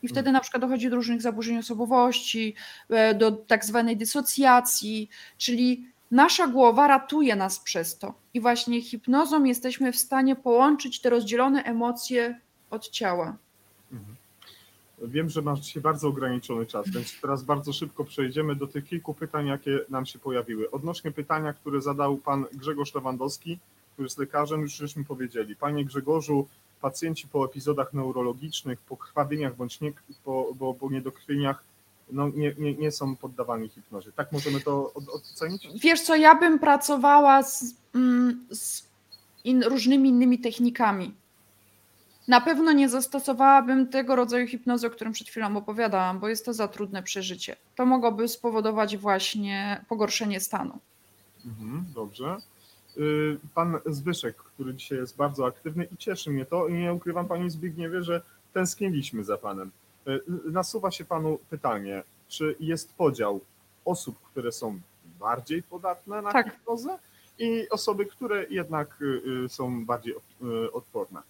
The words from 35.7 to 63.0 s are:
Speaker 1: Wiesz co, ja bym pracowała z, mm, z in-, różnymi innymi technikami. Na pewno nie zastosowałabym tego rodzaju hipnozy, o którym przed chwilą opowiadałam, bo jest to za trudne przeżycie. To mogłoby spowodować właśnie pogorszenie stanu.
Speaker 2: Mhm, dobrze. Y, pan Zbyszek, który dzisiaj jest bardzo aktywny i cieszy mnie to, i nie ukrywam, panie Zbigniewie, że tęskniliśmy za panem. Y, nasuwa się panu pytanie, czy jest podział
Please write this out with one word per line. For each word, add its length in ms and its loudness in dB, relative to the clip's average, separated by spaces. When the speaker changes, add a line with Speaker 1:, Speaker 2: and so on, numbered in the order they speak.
Speaker 1:
Wiesz 180 4
co, 160 2
ja 180 12
bym 240 4
pracowała 840 6
z, 320 -8
mm, 560 2
z 320 -8
in-, 180 4
różnymi 460 4
innymi 300 6
technikami. 760 0
Na 120 8
pewno 320 4
nie 160 6
zastosowałabym 1000 4
tego 280 0
rodzaju 300 2
hipnozy, 400 -2
o 40 0
którym 220 -8
przed 160 -10
chwilą 280 -4
opowiadałam, 640 0
bo 80 -4
jest 160 -4
to 80 -4
za 160 -2
trudne 340 -8
przeżycie. 540 -8
To 100 2
mogłoby 420 4
spowodować 680 0
właśnie 920 -2
pogorszenie 520 -2
stanu. 380 -6
Speaker 2:
Mhm, 380 -10
dobrze. 420 -8
Y, 420 0
pan 320 0
Zbyszek, 500 -4
który 380 -12
dzisiaj 240 -8
jest 180 -8
bardzo 300 -2
aktywny 380 -6
i 120 -16
cieszy 340 -8
mnie 140 -2
to, 240 -2
i 60 -4
nie 200 -2
ukrywam, 340 -6
panie 220 -4
Zbigniewie, 520 -6
że 200 -4
tęskniliśmy 720 -2
za 140 -2
panem. 320 -8
Y, 120 -2
nasuwa 380 -4
się 140 -12
panu 340 -2
pytanie, 520 -4
czy 320 -4
jest 340 -6
podział 460 0